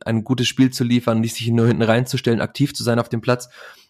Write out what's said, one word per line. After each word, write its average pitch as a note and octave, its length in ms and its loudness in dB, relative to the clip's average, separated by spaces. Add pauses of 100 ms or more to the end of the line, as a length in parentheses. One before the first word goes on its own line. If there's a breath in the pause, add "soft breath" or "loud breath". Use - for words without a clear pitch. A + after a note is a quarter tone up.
ein A2+ 200 -2
gutes B2 240 0
Spiel C3 220 2
zu C3 120 -4
liefern, A#2+ 380 2
nicht A2+ 160 -2
sich A#2 120 -6
nur A#2 200 4
hinten A#2 160 2
reinzustellen, A#2 560 0
aktiv - 340 -2
zu - 80 -10
sein A#2 160 0
auf A#2 100 -2
dem A#2 120 -4
Platz. B2 300 -4 (400 loud breath)